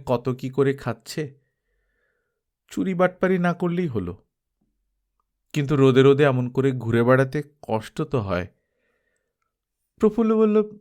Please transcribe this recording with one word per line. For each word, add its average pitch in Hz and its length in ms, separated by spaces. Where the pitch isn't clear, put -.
কত 123 240
কি 127 200
করে 139 240
খাচ্ছে, 135 640
চুরি 185 260
বাটপারি 185 440
না 175 160
করলেই 175 340
হলো। 95 380
কিন্তু 147 220
রোদে 135 260
রোদে 139 220
এমন 127 260
করে 135 220
ঘুরে 117 320
বেড়াতে 131 400
কষ্ট 110 400
তো 143 200
হয়।" 92 260
প্রফুল্ল 220 360
বলল, 214 280